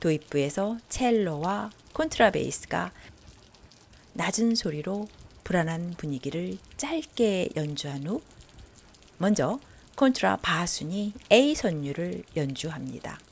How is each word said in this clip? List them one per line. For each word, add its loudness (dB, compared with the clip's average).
도입부에서 0
첼로와 0
콘트라베이스가 2
낮은 2
소리로 -4
불안한 0
분위기를 -4
짧게 0
연주한 -4
후 -2
먼저 2
콘트라 4
바순이 -2
A 8
선율을 -4
연주합니다. -6